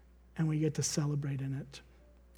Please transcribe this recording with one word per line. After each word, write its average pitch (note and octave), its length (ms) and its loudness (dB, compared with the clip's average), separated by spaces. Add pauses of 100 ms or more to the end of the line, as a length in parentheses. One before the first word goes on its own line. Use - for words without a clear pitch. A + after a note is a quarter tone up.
(380)
and E3 100 4
we D#3 120 2
get D3+ 160 2
to C#3+ 80 0
celebrate C#3+ 580 0
in C3+ 120 -2
it. - 280 -8 (560)